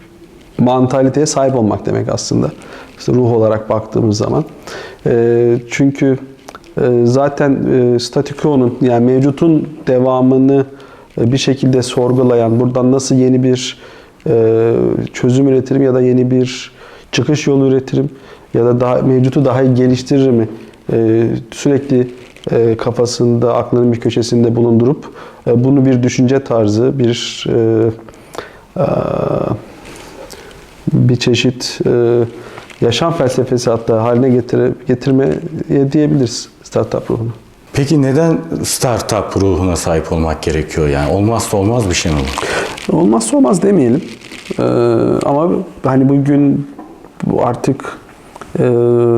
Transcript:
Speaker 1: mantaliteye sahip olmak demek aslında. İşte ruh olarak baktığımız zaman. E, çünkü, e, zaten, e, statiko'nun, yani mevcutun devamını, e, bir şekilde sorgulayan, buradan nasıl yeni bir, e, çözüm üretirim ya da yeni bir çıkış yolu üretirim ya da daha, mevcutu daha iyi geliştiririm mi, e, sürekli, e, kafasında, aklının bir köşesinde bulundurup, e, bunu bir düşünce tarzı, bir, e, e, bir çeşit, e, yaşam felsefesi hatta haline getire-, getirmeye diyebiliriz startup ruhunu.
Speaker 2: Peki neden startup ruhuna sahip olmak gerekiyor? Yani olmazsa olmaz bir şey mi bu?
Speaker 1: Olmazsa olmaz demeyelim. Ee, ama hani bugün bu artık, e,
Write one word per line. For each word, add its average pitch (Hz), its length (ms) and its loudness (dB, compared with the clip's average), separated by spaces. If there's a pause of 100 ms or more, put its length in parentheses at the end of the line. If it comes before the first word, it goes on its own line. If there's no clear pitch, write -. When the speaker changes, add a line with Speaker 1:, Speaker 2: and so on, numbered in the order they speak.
(580)
Speaker 1:
mantaliteye 131 680 2
sahip 135 280 0
olmak 104 320 0
demek 110 220 -2
aslında. 120 420 -2 (480)
İşte - 140 -4
ruh 123 200 2
olarak 110 380 0
baktığımız 110 480 0
zaman. 127 260 -2 (600)
E, 120 500 2 (140)
çünkü, 139 480 0 (640)
e, 123 240 2
zaten, 139 540 0 (140)
e, 123 260 2
statiko'nun, 139 840 -2
yani 120 240 2
mevcutun 143 640 2 (180)
devamını, 131 800 2 (540)
e, 120 120 2
bir 139 60 0
şekilde 131 440 0
sorgulayan, 123 800 2
buradan 127 320 2
nasıl 135 220 0
yeni 127 280 2
bir, 127 360 -2 (480)
e, 113 460 2 (400)
çözüm 131 360 2
üretirim 131 340 0
ya 127 120 2
da 127 60 2
yeni 127 300 2
bir 127 420 -2 (400)
çıkış 139 340 0
yolu 139 200 2
üretirim 135 440 0 (440)
ya 117 100 2
da 120 160 2
daha, 123 160 2
mevcutu 131 480 2
daha 131 180 2
iyi 131 120 2
geliştiririm 127 600 2
mi, 110 140 2 (440)
e, 113 340 2 (240)
sürekli, 131 580 0 (420)
e, 113 260 2
kafasında, 120 800 0
aklının 120 360 2
bir 117 80 -4
köşesinde 117 560 0
bulundurup, 120 480 2 (420)
e, 123 180 2
bunu 135 220 4
bir 123 160 2
düşünce 127 420 0
tarzı, 117 540 0
bir, - 500 -4
e, 113 420 2 (840)
e, 175 80 -2 (2000)
bir 123 240 2
çeşit, 127 720 -2
e, 120 340 2 (600)
yaşam 123 320 0
felsefesi 123 580 0
hatta 113 320 0
haline 120 260 2
getire-, 123 440 0 (140)
getirmeye 135 460 0 (600)
diyebiliriz 151 560 0 (140)
startup - 480 -4
ruhunu. 117 180 -4 (440)
Speaker 2:
Peki 139 300 0
neden 156 360 2 (240)
startup 107 800 -2
ruhuna 90 340 0
sahip 80 360 -2
olmak 80 300 -2
gerekiyor? 78 460 -2
Yani 71 240 -2
olmazsa 107 440 -2
olmaz 107 340 0
bir 85 40 -2
şey 82 180 -2
mi 76 60 0 (760)
bu? - 40 0
Speaker 1:
Olmazsa 226 400 0
olmaz 247 260 2
demeyelim. 160 380 2 (580)
Ee, 131 40 -2 (640)
ama 156 260 0 (340)
hani 131 240 2
bugün 143 580 2 (600)
bu - 200 0
artık, - 520 -4 (600)
e, 127 60 2 (540)